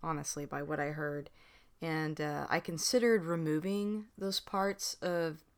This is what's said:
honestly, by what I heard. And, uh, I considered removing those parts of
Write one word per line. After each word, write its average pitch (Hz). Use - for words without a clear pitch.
honestly, 147
by 139
what 151
I 143
heard. 147
And, 156
uh, 147
I 175
considered 220
removing 180
those 196
parts 196
of 170